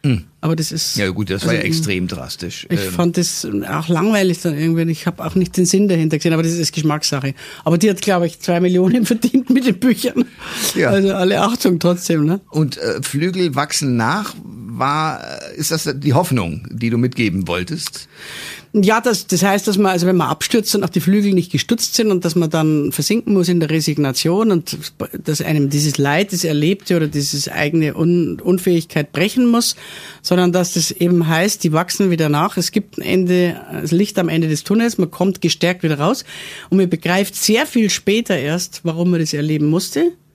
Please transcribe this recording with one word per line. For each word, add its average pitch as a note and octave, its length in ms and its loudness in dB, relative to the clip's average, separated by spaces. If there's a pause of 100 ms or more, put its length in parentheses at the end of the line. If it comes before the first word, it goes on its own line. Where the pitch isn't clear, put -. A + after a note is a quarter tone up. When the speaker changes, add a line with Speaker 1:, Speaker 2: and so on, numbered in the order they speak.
Speaker 1:
Hm. A#2 200 0 (160)
Speaker 2:
Aber D#3+ 140 0
das D#3+ 160 -4
ist - 260 -6
Speaker 1:
Ja G2+ 140 0
gut, G2+ 180 -4
das F#2+ 140 -2
war A2+ 80 0
Speaker 2:
also, A#2 100 0
Speaker 1:
ja - 60 -2
extrem D#3+ 400 0
drastisch. - 640 -10
Speaker 2:
Ich E3+ 160 0
Speaker 1:
Ähm. F3+ 60 -4
Speaker 2:
fand F3 240 0
das - 280 -2 (240)
auch D#3+ 200 -6
langweilig F#3 520 2
dann D#3 160 -2
irgendwie. E3 260 0 (100)
Ich - 160 -6
hab E3+ 100 -6
auch D#3 160 -8
nicht F3+ 220 0
den F#3 100 2
Sinn G3 220 2
dahinter D#3+ 300 2
gesehen, E3 140 2
aber D#3+ 120 2
das E3 80 0
ist E3+ 200 -2
Geschmackssache. D3 640 -2 (300)
Aber E3 140 4
die G#3+ 120 4
hat, F#3 100 -2
glaub F3+ 220 2
ich, E3+ 160 -4
zwei F3 220 0
Millionen F#3 460 4
<laughs> - 60 0
verdient B3 380 0
mit B3+ 160 4
den F#3+ 140 2
Büchern. B3 440 2 (520)
Speaker 1:
Ja. - 140 2
Speaker 2:
Also G3 240 4
alle F#3+ 260 2
Achtung G3 400 2
trotzdem, F3 460 2
ne? F#3 140 0 (100)
Speaker 1:
Und, D#3 280 0
äh, G2 240 -4
Flügel F3 540 -2
wachsen C#3+ 400 0
nach, D#3 380 0 (100)
war, B2+ 760 -4 (360)
ist D#3 160 -4
das D#3 240 -2
die C#3+ 180 0
Hoffnung, A2+ 560 -2
die A#2 200 -4
du A#2 80 0
mitgeben A2 500 0
wolltest? - 600 -6 (680)
Speaker 2:
Ja, G#3+ 260 4
das, A3+ 260 0
das F#3 160 0
heißt, G3+ 240 2
dass G3 120 0
man, G3 140 4
also F3 140 2
wenn F#3 100 4
man D3+ 120 2
abstürzt G#3+ 460 0
und G3+ 100 0
auch F3+ 60 -2
die E3+ 100 0
Flügel G3+ 320 2
nicht F3+ 180 0
gestützt - 440 -2
sind A3 160 2
und F3+ 140 0
dass E3 100 0
man E3 160 2
dann D#3 420 2
versinken G#3+ 400 0
muss F3+ 160 4
in F3 120 2
der D3+ 100 0
Resignation D#3+ 800 0
und E3+ 260 0 (480)
dass D#3 160 -2
einem D3+ 300 0
dieses D3 260 0
Leid, D3+ 360 2
das E3+ 120 -4
Erlebte E3 520 0
oder D#3 120 2
dieses C#3+ 400 -4
eigene D3+ 480 0
Un-, E3 440 2
Unfähigkeit F3 720 0
brechen A3 340 2
muss, A#3 280 2 (480)
sondern F3+ 300 2
dass F3 220 0
das E3 160 0
eben F3 360 2
heißt, E3 380 0
die D#3+ 80 2
wachsen F3 380 0
wieder D#3+ 180 2
nach. D3+ 300 0
Es E3+ 120 -2
gibt - 280 -4
ein - 40 -10
Ende, F3+ 580 2 (200)
das D#3 100 -4
Licht F#3+ 280 2
am E3+ 100 0
Ende D#3+ 200 0
des D3+ 160 -2
Tunnels, A3+ 340 0
man E3 120 0
kommt F#3 300 -2
gestärkt F3 420 0
wieder D#3 160 0
raus F3+ 260 0 (440)
und G3+ 80 2
man F#3 140 4
begreift F3+ 460 0
sehr A3+ 300 2
viel G#3+ 240 0
später G#3 460 0
erst, D3+ 480 -4
warum E3+ 260 0
man E3+ 100 2
das D#3 120 -2
erleben D3+ 380 0
musste C#4 420 0 (220)